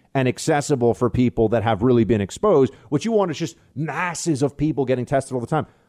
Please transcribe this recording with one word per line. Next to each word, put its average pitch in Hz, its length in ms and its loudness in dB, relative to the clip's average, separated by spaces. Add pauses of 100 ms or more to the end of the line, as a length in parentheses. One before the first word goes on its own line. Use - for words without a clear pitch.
(140)
and 135 120 0
accessible 127 680 0
for 123 160 0
people 117 400 0
that 113 120 0
have 107 200 0
really 120 220 4
been 104 180 0
exposed. 139 500 2 (160)
What 143 160 -4
you 226 80 -2
want 196 180 2
is 147 80 -8
just - 180 -8 (180)
masses 156 680 -4
of 143 140 -2
people 139 300 -2
getting 123 180 0
tested 135 300 -4
all 127 60 -2
the 117 60 -8
time. 151 200 -2 (220)